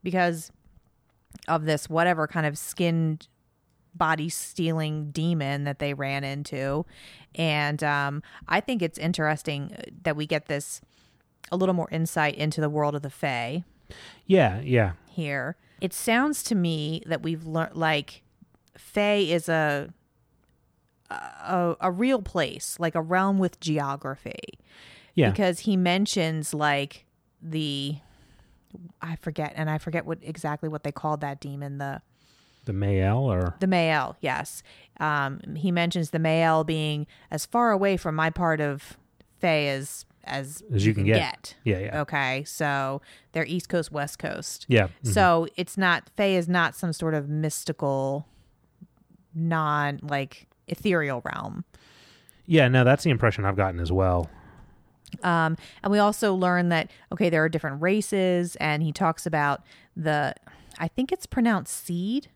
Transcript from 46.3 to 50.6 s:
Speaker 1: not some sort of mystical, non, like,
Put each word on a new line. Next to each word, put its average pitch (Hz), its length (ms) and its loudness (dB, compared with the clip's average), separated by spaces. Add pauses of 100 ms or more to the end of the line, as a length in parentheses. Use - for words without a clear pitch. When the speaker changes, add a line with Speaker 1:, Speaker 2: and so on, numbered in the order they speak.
Speaker 1:
not 170 260 2
some 170 160 -4
sort 160 220 -2
of 147 160 -2
mystical, 147 960 -2 (1080)
non, 151 680 0
like, 143 460 -6 (200)